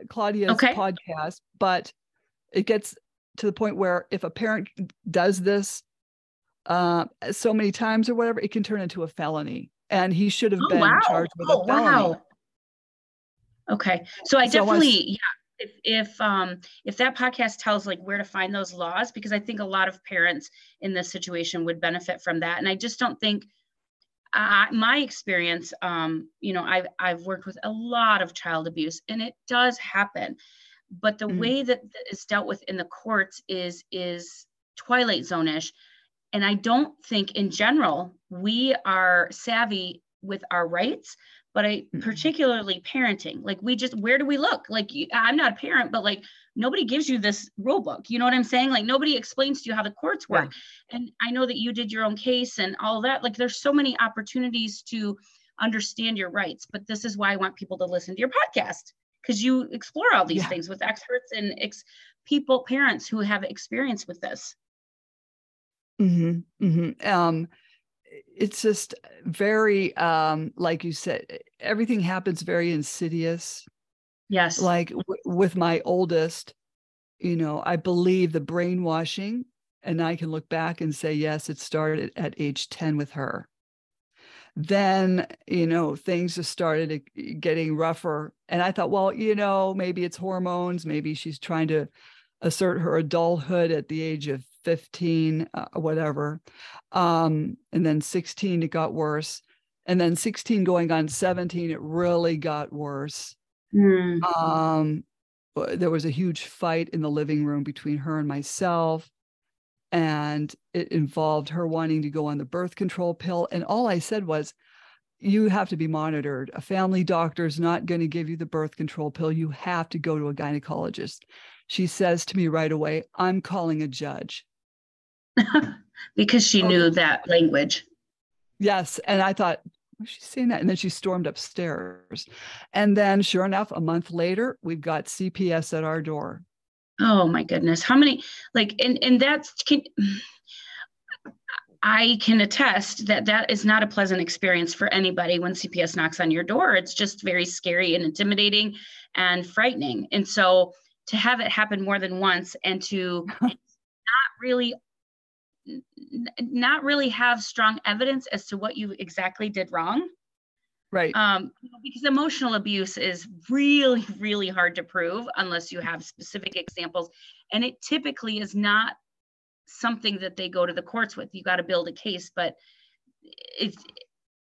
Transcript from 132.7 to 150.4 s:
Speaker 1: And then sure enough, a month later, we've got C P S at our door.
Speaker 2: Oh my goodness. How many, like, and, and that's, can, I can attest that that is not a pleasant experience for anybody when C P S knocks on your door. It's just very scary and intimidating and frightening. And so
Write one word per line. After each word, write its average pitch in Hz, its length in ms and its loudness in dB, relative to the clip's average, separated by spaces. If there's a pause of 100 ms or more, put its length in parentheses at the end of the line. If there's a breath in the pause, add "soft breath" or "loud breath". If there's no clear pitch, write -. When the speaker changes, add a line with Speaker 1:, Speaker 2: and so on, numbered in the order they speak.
Speaker 1:
And 208 240 6
then 202 240 6
sure 185 240 2
enough, 196 260 -2
a 170 120 -4
month 165 280 0
later, 185 520 -2
we've 165 180 -6
got 156 280 -4
C 190 200 -4
P 180 240 0
S 165 220 -2
at 160 100 -2
our 160 160 -2
door. 151 420 -8 (580)
Speaker 2:
Oh 202 280 6
my 160 160 2
goodness. 165 380 2
How 254 140 4
many, 277 260 8 (320 loud breath)
like, 214 280 2
and, 254 220 2
and 247 160 8
that's, 294 320 2 (100)
can, 294 200 4 (2000 loud breath)
I 226 400 4
can 226 180 6
attest 208 680 2
that 208 200 2
that 214 240 2
is 208 160 0
not 214 160 6
a 214 40 4
pleasant 190 360 2
experience 170 500 2
for - 160 0
anybody 180 500 2
when 175 160 0
C 185 140 -6
P 175 140 0
S 170 140 -2
knocks 160 220 0
on 165 120 2
your 165 140 2
door. 254 300 4
It's 185 200 0
just 202 280 -2
very 180 220 0
scary 175 500 0
and 170 100 0
intimidating 208 680 2 (400 loud breath)
and 180 320 2
frightening. 240 640 0
And 196 140 2
so 185 460 6 (360 soft breath)